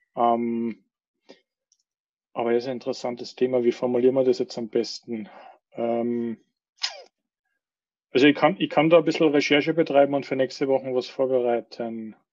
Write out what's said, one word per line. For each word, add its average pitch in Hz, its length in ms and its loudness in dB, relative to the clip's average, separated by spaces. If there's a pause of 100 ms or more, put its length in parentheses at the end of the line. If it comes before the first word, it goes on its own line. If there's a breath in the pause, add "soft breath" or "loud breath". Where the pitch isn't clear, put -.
(160 soft breath)
Ähm, 117 680 0 (1500 soft breath)
aber 117 220 -2
das 120 80 2
ist 135 80 -8
ein 123 60 -6
interessantes 123 600 -10
Thema. 127 280 0
Wie 117 80 4
formulieren 123 420 2
wir 135 100 2
das 127 140 2
jetzt - 180 -6
am 117 140 -8
besten? 110 580 -6 (440 loud breath)
Ähm, 117 680 -4 (1700)
also 135 160 4
ich 143 80 6
kann, - 240 2
ich - 120 -2
kann 165 180 2
da 170 100 8
ein 156 60 2
bisschen 160 240 2
Recherche 147 460 2
betreiben 143 400 2
und 135 100 -2
für 139 120 -6
nächste 135 320 -2
Woche 131 260 0
was 127 140 -2
vorbereiten. 120 1080 -4 (160)